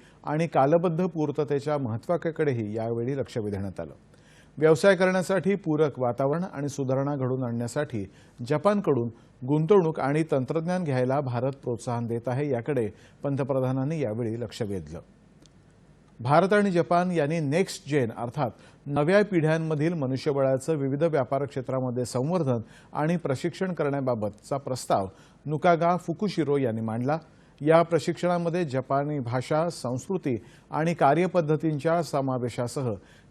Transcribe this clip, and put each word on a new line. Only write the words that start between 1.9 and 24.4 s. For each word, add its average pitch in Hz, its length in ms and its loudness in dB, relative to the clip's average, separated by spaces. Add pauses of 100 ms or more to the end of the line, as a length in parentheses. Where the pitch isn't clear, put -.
यावेळी 117 400 -2
लक्ष 127 220 -6
वेधण्यात 98 420 -6
आलं. 76 140 -10 (640)
व्यवसाय 160 380 6
करण्यासाठी 185 580 2
पूरक 151 440 0
वातावरण 139 460 0
आणि 147 240 -6
सुधारणा 135 480 -2
घडवून 131 260 -2
आणण्यासाठी 120 640 -4 (420)
जपानकडून 151 600 2 (380)
गुंतवणूक 160 540 4
आणि 143 300 0
तंत्रज्ञान 165 540 0
घ्यायला 131 360 2
भारत 127 320 -2
प्रोत्साहन 120 540 -4
देत 117 220 -4
आहे, 139 220 -2
याकडे 120 380 0 (340)
पंतप्रधानांनी 135 800 -2
यावेळी 113 400 -2
लक्ष 117 220 -8
वेधलं. 87 380 -6 (1200)
भारत 156 320 4
आणि 202 180 4
जपान 175 400 2
यांनी 165 300 0
नेक्स्ट 156 480 -2
जेन 135 280 2
अर्थात 123 340 -4 (360)
नव्या 151 380 4
पिढ्यांमधील 160 680 2
मनुष्यबळाचं 135 840 0
विविध 143 280 0
व्यापार 143 420 0
क्षेत्रामध्ये 127 600 -4
संवर्धन 131 560 0 (320)
आणि 156 240 0
प्रशिक्षण 170 560 -4
करण्याबाबतचा 135 840 -2